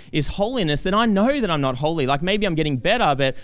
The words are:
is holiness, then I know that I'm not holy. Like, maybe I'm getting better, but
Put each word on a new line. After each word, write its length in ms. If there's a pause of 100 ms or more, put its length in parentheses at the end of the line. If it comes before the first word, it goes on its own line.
(120)
is 140
holiness, 560
then 140
I 100
know 340
that 120
I'm 100
not 160
holy. 300
Like, 160
maybe 240
I'm 80
getting 220
better, 380
but 280